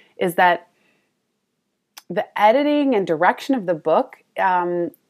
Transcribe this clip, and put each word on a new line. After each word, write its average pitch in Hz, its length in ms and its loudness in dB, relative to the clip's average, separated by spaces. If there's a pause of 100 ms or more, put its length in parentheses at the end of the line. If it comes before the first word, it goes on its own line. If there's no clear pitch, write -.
(160)
is 180 200 -4
that 180 320 2 (1400)
the - 160 -6 (120)
editing 277 560 2
and 196 120 0
direction 175 480 0
of 208 120 -6
the 180 80 0
book, 165 420 -2 (220)
um, 175 520 -2 (200)